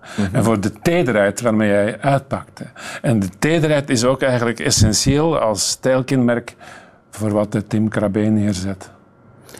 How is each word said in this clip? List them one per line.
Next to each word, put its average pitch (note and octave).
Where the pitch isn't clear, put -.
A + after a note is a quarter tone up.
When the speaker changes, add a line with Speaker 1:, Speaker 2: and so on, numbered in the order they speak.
Speaker 1:
Mhm. G2+
Speaker 2:
En A#2
voor A2
de G2
tederheid A#2
waarmee A2
hij G2+
uitpakte. C#3
En A2+
de F#2+
tederheid D3+
is A#2+
ook C3
eigenlijk A#2+
essentieel C#3
als A2
stijlkenmerk B2+
voor G#2+
wat G#2
de G#2+
Tim G#2+
Krabbe G#2
neerzet. G2+